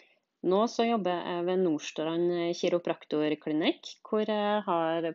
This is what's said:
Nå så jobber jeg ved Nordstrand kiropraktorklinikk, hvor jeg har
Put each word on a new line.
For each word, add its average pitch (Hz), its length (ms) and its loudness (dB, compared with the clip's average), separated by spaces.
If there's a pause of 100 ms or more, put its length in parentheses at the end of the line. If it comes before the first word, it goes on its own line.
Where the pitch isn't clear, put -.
(400)
Nå 196 300 4
så 233 160 0
jobber 214 240 0
jeg 175 360 -2
ved 185 120 2
Nordstrand 170 960 0
kiropraktorklinikk, 160 1500 -2
hvor 214 160 0
jeg 208 400 0
har 165 520 0